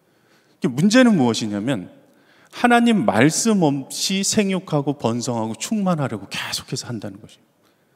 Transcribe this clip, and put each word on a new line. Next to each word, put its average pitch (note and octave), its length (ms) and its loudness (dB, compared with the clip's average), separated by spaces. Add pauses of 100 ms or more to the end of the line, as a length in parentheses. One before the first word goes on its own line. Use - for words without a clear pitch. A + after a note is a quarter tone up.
(600)
이게 - 80 -4
문제는 G#3 480 4
무엇이냐면, A2 760 -2 (600)
하나님 A#3 540 2
말씀 D#3 580 2
없이 D3 600 -2
생육하고 F3 720 -2
번성하고 A2+ 580 -4
충만하려고 D#3+ 720 -4
계속해서 - 580 -10
한다는 G#2+ 340 -12
것입니다. - 280 -20 (460)